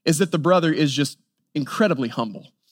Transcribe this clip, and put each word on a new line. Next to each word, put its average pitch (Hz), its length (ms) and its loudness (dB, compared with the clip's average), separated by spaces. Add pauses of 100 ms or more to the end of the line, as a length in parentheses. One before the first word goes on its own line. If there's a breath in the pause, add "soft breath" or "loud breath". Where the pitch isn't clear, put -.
is 160 140 2
that 185 120 2
the 165 80 0
brother 165 320 2
is 147 220 0
just 139 240 -2 (360)
incredibly 147 540 -2
humble. 113 400 -8 (240)